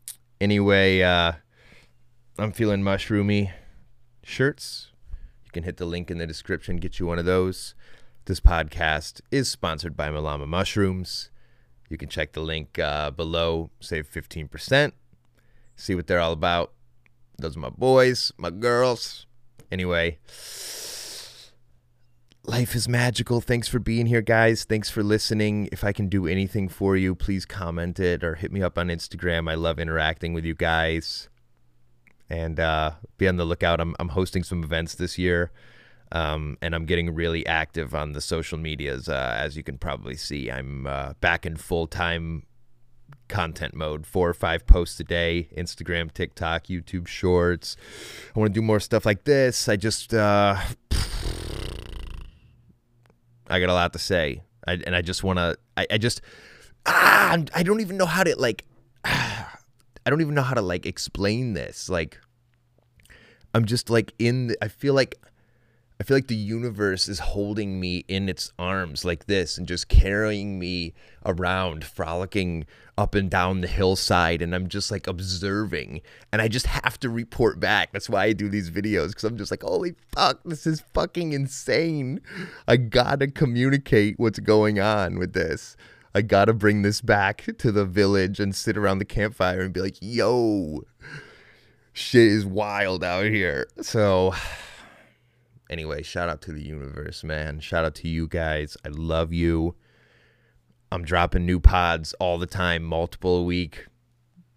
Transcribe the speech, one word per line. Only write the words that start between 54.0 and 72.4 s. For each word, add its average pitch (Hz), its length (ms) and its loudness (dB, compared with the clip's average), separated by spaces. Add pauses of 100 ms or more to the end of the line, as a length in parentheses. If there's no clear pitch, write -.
I, 90 220 -2
and 90 80 0
I 87 80 0
just 90 200 -4
wanna, 90 320 0 (220)
I, 90 140 -2
I 110 80 2
just, 117 220 -2 (640)
ah, - 440 6
I'm, 165 220 2
I 170 80 0
don't 208 200 2
even 190 160 -6
know 185 100 4
how 185 160 2
to, 160 160 2
like, 117 260 0 (140)
<sighs> - 260 -16
I - 1040 -6
don't 151 120 4
even 147 140 0
know 143 60 4
how 127 140 0
to, 113 60 2
like, 90 240 -2
explain 104 680 -2
this. - 360 -8
Like, 85 300 -4 (1300)
I'm 113 100 4
just, 113 260 -2
like, 117 300 2
in 120 280 2
the, 113 140 -2
I 107 60 -4
feel 139 260 -2
like, 135 220 2 (840)
I - 60 -6
feel 135 140 4
like 131 100 0
the 113 80 -4
universe 104 720 -2
is 101 120 -6
holding 101 600 -2
me 90 300 -2
in 95 180 0
its - 320 -6
arms 90 460 -4
like 85 220 -4
this 95 300 0
and 90 80 -8
just 87 220 -6
carrying 101 720 4
me 87 340 -4 (320)
around, 90 600 -2
frolicking 87 800 -4 (320)